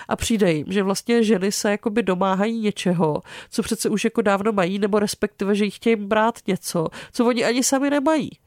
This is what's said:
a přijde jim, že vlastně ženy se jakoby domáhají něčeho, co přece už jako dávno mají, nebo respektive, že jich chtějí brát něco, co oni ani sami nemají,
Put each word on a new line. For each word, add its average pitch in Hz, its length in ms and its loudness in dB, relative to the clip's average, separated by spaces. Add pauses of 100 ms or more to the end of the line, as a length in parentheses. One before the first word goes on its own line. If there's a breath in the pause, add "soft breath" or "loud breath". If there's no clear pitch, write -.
a - 80 -2
přijde 202 380 2
jim, 151 160 -4
že 196 140 0
vlastně 226 400 0
ženy 202 280 2
se 208 200 -2
jakoby 214 320 -2
domáhají 190 580 0
něčeho, 175 600 0 (280 loud breath)
co - 140 -2
přece - 260 -2
už 208 140 0
jako 226 180 0
dávno 196 300 2
mají, 196 280 0
nebo 202 200 2
respektive, 208 560 -2
že 202 100 2
jich 196 100 -6
chtějí 226 200 2
brát 214 520 0
něco, 180 400 -2 (260 loud breath)
co 240 120 2
oni 226 200 2
ani 240 180 2
sami 277 260 2
nemají, 285 400 0 (180)